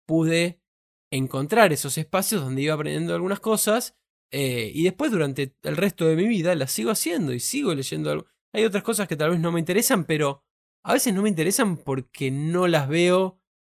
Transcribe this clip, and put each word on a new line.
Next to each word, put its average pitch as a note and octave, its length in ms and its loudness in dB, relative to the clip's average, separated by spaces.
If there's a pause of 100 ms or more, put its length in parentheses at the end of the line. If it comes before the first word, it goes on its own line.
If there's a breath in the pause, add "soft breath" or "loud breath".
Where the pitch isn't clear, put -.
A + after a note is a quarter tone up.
pude E3 540 2 (520)
encontrar D3 600 2
esos C3+ 260 -4
espacios F#3 440 -2
donde C3 200 -4
iba D#3 120 0
aprendiendo D3+ 400 -4
algunas F#3 260 -2
cosas, A3 560 0 (360)
eh, B2+ 420 -4
y D#3 80 0
después A3+ 300 0
durante C#3+ 500 -2
el D3+ 140 -4
resto F3 300 0
de D#3+ 100 4
mi F#3 100 2
vida F3+ 300 2
las C3+ 160 -4
sigo A3 180 -2
haciendo G#3+ 420 -2
y B2 80 -4
sigo B3+ 340 -2
leyendo D3+ 360 -4
algo. D3 160 -4 (260)
Hay G#3+ 120 0
otras G3 180 0
cosas G#3 260 -2
que E3 80 -4
tal D#3 140 0
vez F3 100 2
no E3+ 120 0
me E3+ 80 0
interesan, F3+ 440 2
pero D3 380 0 (420)
a - 100 0
veces C4 200 2
no G3 80 0
me G#3+ 60 2
interesan F#3 500 0
porque C3+ 520 -6
no E3 380 0
las D3 200 2
veo F3+ 520 2 (320)